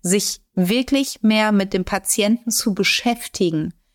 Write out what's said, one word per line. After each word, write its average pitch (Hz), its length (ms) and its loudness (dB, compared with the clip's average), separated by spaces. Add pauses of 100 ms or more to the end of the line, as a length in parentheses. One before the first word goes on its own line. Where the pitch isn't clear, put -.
sich - 400 -2 (120)
wirklich 254 680 0
mehr 214 300 4
mit 196 220 0
dem 185 100 0
Patienten 214 680 -2
zu 214 220 -2
beschäftigen, 180 1000 -2 (200)